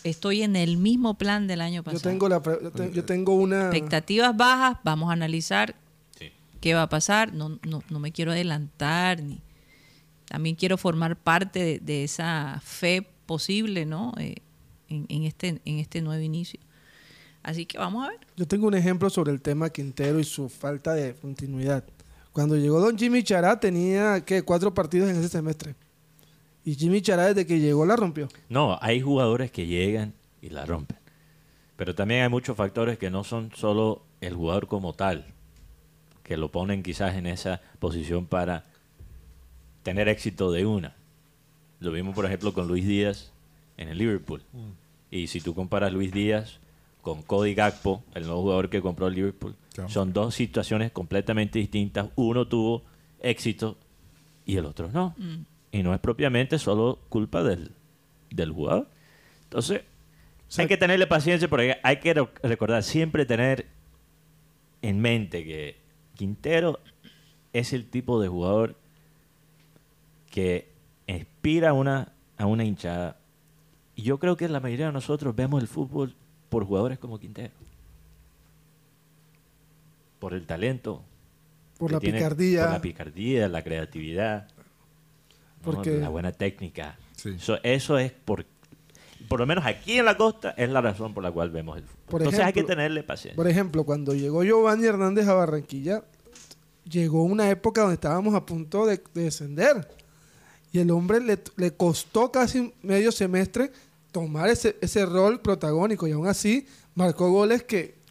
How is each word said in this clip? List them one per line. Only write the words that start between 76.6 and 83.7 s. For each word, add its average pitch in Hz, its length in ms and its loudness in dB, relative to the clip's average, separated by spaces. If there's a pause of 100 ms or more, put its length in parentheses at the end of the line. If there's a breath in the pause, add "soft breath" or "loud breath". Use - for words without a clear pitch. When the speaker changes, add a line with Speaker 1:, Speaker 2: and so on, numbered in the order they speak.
Speaker 3:
jugadores 101 340 -2
como 113 220 -14
Quintero. 110 320 -14 (2750)
Por 90 160 -8
el 87 120 -8
talento 107 560 -6 (760)
Speaker 2:
Por 170 100 -4
Speaker 3:
que 151 60 -2
Speaker 2:
la 151 60 0
Speaker 3:
tiene, 107 180 0
Speaker 2:
picardía. 170 460 2
Speaker 3:
por 165 80 2
la 180 80 -2
picardía, 95 680 -2
la 85 160 -4
creatividad, 82 840 -6